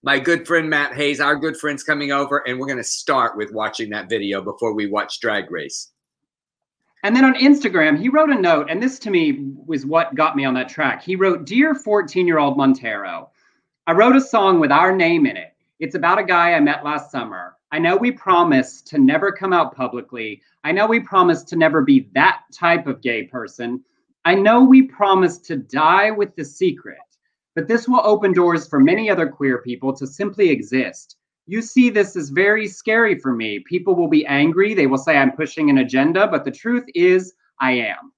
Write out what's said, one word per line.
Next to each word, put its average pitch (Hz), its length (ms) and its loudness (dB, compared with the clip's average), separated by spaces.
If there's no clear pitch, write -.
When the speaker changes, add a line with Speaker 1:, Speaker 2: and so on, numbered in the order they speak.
Speaker 1:
my 139 160 -2
good 170 280 -2
friend 160 220 -2
Matt 143 240 -4
Hayes, 143 260 -4
our 147 160 0
good 156 220 -6
friend's 147 260 -8
coming 143 300 -4
over, 139 340 -4
and 127 120 -6
we're 139 80 -8
gonna 127 160 -6
start - 520 -2
with 107 160 -8
watching 107 380 -8
that 104 180 -10
video 101 340 -4
before 107 320 -6
we 104 140 -4
watch 101 320 -6
Drag 104 320 -6
Race. 76 400 -12
Speaker 2:
And 214 120 0
then 262 100 6
on 262 100 4
Instagram, 185 640 2
he 233 100 -2
wrote 302 220 2
a 247 80 0
note, 160 300 2
and 180 120 -4
this 262 180 -4
to 208 120 -8
me 143 420 -2
was 143 200 -6
what 160 300 -2
got 151 200 0
me 139 80 -2
on 131 120 -2
that 127 140 -4
track. 135 340 -6
He 185 120 -6
wrote, 175 300 -2
"Dear 269 300 0
fourteen-year-old 175 840 0
Montero, 107 720 -2
I 170 80 -2
wrote 233 220 6
a 269 60 6
song 190 380 2
with 143 120 2
our 180 240 4
name 165 320 2
in 98 100 -6
it. 82 160 -16
It's 160 140 -8
about 170 240 0
a 208 60 -2
guy 175 300 2
I 160 80 2
met 147 220 0
last 143 280 -8
summer. 98 440 -12
I 151 60 -6
know 170 180 2
we 240 160 0
promised 170 760 0
to 151 100 -6
never 147 340 2
come 190 220 -4
out 170 220 0
publicly. 117 680 -10
I 156 80 -4
know 202 160 0
we 226 120 0
promised 175 500 0
to 170 60 -8
never 160 280 2
be 135 300 4
that 160 280 2
type 170 360 -2
of 135 140 -8
gay 117 240 -4
person. 120 580 -10
I 175 100 2
know 214 300 6
we 262 180 8
promised 190 640 0
to 160 120 -8
die 160 520 0
with 202 260 -4
the 156 100 -10
secret, - 520 -6
but 190 140 -6
this 226 200 0
will 247 160 2
open 208 300 2
doors 170 340 2
for 143 120 -2
many 196 320 4
other 165 160 0
queer 135 320 -4
people 127 340 -8
to 135 140 -10
simply 196 420 -2
exist. 123 680 -4
You 208 140 -6
see, 247 300 2
this 202 240 0
is 147 160 -6
very 202 360 0
scary 220 520 0
for 131 120 -4
me. 110 280 -6
People 180 340 -2
will 170 140 0
be 151 180 2
angry. 165 480 0
They 156 140 2
will 135 100 0
say 151 180 0
I'm 135 160 4
pushing 151 380 -4
an 135 80 4
agenda, 143 480 2
but 160 180 -4
the 135 60 -6
truth 240 360 -6
is 185 400 2
I 131 120 0
am. 110 440 -6